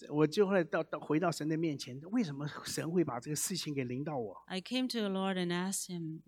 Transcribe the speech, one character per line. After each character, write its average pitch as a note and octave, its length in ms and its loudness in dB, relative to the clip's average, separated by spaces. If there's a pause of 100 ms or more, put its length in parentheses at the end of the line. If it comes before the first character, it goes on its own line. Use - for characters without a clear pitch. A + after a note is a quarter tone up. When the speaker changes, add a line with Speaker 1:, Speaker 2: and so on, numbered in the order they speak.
Speaker 1:
我 D3+ 180 6
就 F#3+ 200 6
会 F#3+ 180 6
到， E3 180 0
到， - 160 -4
回 D3+ 220 2
到 F3 100 4
神 D3+ 160 -2
的 D#3+ 120 2
面 D#3+ 180 0
前， C3 240 -8 (100)
为 A#3+ 120 2
什 D3 120 -2
么 C#3+ 140 -4 (160)
神 C#3+ 260 -4
会 F3 140 4
把 B2 160 -2
这 - 80 -10
个 D3+ 80 -2
事 - 180 -2
情 D3+ 200 -4
给 C3+ 100 0
临 B2 180 -4
到 D3+ 140 -4
我？ G#2+ 180 -4 (120)
Speaker 2:
I F#3 160 -6
came B3+ 260 -2
to A#3 120 -2
the G#3 100 0
Lord F#3+ 260 0
and F3 120 0
asked F3+ 400 -2
him, E3 400 -6